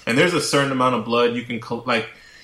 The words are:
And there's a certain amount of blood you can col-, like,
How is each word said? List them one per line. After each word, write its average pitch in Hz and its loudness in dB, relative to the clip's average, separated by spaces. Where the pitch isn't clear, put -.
And 123 0
there's 170 4
a 147 2
certain 135 0
amount 127 2
of 110 -2
blood 117 2
you 120 -4
can 117 -8
col-, 117 -8
like, 117 -2